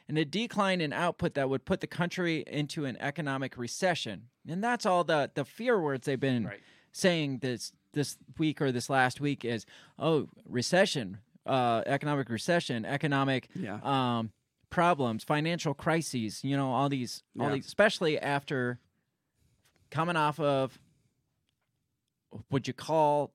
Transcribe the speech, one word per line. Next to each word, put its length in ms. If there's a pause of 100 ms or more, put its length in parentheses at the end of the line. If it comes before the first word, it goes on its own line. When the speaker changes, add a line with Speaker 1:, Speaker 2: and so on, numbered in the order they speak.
Speaker 1:
and 100
a 60
decline 560
in 120
output 420
that 140
would 160
put 160
the 60
country 640
into 360
an 140
economic 580
recession." 720 (200)
And 140
that's 220
all 200
the, 300
the 100
fear 360
words 260
they've 120
been 280
Speaker 2:
Right. 140 (300)
Speaker 1:
saying 480
this, 340 (200)
this 260 (200)
week 220
or 120
this 180
last 300
week 240
is, 200 (360)
"Oh, 280 (160)
recession, 720 (280)
uh, 400
economic 420
recession, 560
economic 680
Speaker 2:
Yeah. 280
Speaker 1:
um, 480 (380)
problems, 560
financial 480
crises," 720
you 120
know, 160
all 180
these, 320 (160)
all 100
Speaker 2:
Yeah. 60
Speaker 1:
these, 120
especially 520
after 600 (1120)
coming 260
off 220
of, 400 (1700)
would 180
you 60
call 600